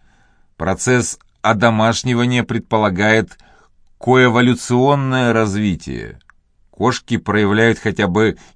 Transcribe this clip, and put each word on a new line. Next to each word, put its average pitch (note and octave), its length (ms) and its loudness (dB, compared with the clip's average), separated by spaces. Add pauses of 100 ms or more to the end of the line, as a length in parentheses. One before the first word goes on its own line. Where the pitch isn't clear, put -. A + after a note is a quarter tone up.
(560)
Процесс A2+ 640 -2 (240)
одомашнивания A#2 1000 0
предполагает G#2+ 960 0 (600)
коэволюционное B2+ 1300 2
развитие. F#2+ 840 -4 (520)
Кошки A#2 480 -2
проявляют G#2 600 2
хотя G#2 280 -2
бы F#2 320 0 (180)